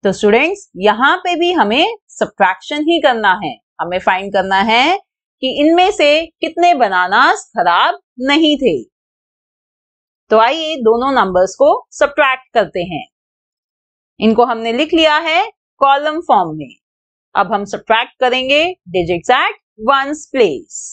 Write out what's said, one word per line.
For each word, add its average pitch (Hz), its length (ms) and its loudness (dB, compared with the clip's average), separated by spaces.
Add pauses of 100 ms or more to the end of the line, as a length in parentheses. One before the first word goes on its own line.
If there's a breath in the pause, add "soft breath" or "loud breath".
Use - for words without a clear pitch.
तो 196 80 0
स्टूडेंट्स, 247 640 0
यहाँ 214 480 0
पे 349 160 -2
भी 349 120 0
हमें 311 440 0 (120)
सब्ट्रैक्शन 202 800 -2
ही 339 140 2
करना 220 300 2 (120)
है। 131 120 -8 (240)
हमें 175 180 -4
फाइंड 196 340 -2
करना 190 300 0
है 247 340 2 (460)
कि 262 60 -2 (120)
इनमें 339 300 4
से 311 360 0
कितने 339 480 0
बनानाज 208 720 0 (120)
खराब 208 420 0 (220)
नहीं 294 360 2
थे। 175 260 -2 (1500)
तो 214 80 4
आइए 311 380 0
दोनों 240 380 0
नंबर्स 190 440 0
को 277 100 4 (220)
सब्ट्रैक्ट 285 640 -2
करते 196 260 -2
हैं। 175 240 -8 (1160)
इनको 220 240 4
हमने 226 280 -4
लिख 311 220 -2
लिया 311 240 2
है 330 260 -2 (360)
कॉलम 294 400 0
फॉर्म 185 360 0
में। 143 180 -14 (600)
अब 196 180 -2
हम 202 120 -4
सब्ट्रैक्ट 220 560 -2
करेंगे 254 420 0 (340)
digits 170 400 -2
at 392 240 -4 (300)
ones 277 340 -2 (100)
place। 185 440 -2 (140)